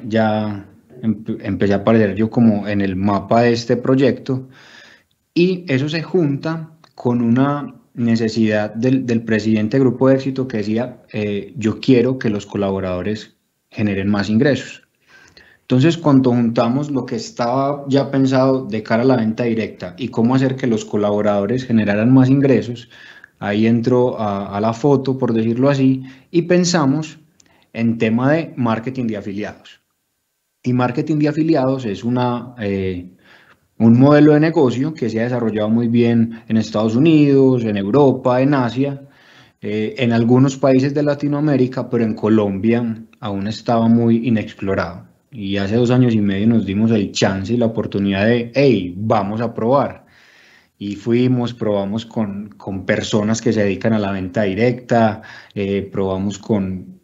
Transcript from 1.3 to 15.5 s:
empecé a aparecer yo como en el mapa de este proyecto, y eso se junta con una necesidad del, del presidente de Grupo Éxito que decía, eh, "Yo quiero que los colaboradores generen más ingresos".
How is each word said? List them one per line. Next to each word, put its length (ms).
empecé 320
a 40
aparecer 380
yo 140
como 400
en 100
el 160
mapa 460
de 100
este 240
proyecto, 720
y 340
eso 220
se 120
junta 760
con 260
una 540
necesidad 800
del, 320
del 160
presidente 560
de 40
Grupo 280
Éxito 380
que 100
decía, 540
eh, 460
"Yo 220
quiero 380
que 140
los 160
colaboradores 880
generen 400
más 220
ingresos". 560